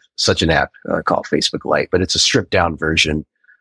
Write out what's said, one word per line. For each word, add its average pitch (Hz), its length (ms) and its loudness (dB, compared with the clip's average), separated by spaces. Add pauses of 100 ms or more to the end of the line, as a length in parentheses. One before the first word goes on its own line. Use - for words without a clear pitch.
(180)
such - 260 0
an 82 80 4
app, 73 200 2 (200)
uh, 82 100 -2
called - 300 -2
Facebook - 340 -2
Lite, 73 260 0
but 90 100 2
it's 95 120 -2
a - 60 0
stripped - 320 0
down 85 260 2
version 78 480 0 (360)